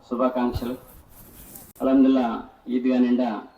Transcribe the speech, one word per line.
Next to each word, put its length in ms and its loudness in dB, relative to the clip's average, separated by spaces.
శుభాకాంక్షలు. 680 -2
అల్హమ్దులిల్లాహ్, 540 4
ఈద్గా 300 0
నిండా 240 0